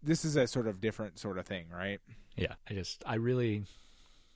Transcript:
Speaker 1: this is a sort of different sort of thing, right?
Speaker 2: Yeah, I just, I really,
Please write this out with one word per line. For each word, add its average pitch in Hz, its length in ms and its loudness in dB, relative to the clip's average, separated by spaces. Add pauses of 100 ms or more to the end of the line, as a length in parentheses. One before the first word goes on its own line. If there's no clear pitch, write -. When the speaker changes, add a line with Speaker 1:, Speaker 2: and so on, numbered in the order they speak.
Speaker 1:
this 156 220 4
is 151 120 2
a 127 120 6
sort 120 180 0
of 95 140 -2
different 98 400 -2
sort 95 180 -2
of 87 80 -4
thing, 87 240 -6
right? 95 300 -4 (340)
Speaker 2:
Yeah, 87 200 0 (140)
I 107 60 -4
just, - 320 -4
I 117 100 0
really, 117 480 2 (720)